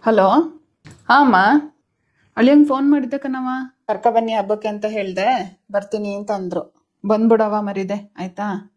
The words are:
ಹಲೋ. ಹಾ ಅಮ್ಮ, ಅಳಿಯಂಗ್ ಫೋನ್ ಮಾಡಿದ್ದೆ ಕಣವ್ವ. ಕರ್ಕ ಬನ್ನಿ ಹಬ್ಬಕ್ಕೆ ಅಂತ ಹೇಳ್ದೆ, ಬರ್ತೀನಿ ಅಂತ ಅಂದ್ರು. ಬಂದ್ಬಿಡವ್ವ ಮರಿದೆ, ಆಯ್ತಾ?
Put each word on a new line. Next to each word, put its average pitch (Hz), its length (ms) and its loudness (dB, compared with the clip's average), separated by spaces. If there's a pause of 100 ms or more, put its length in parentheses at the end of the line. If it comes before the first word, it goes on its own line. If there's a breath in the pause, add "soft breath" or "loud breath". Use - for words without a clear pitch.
ಹಲೋ. 196 220 4 (800)
ಹಾ 240 140 6
ಅಮ್ಮ, 226 140 4 (1000)
ಅಳಿಯಂಗ್ 285 320 6
ಫೋನ್ 269 220 0
ಮಾಡಿದ್ದೆ 277 320 0
ಕಣವ್ವ. 262 280 -6 (380)
ಕರ್ಕ 214 260 -2
ಬನ್ನಿ 226 240 0
ಹಬ್ಬಕ್ಕೆ 208 340 -4
ಅಂತ 208 120 -8 (120)
ಹೇಳ್ದೆ, 196 320 -4 (460)
ಬರ್ತೀನಿ 202 440 -6
ಅಂತ 208 200 -10
ಅಂದ್ರು. 180 240 -6 (460)
ಬಂದ್ಬಿಡವ್ವ 220 480 2 (100)
ಮರಿದೆ, 196 300 -6 (240)
ಆಯ್ತಾ? 196 260 -8 (300)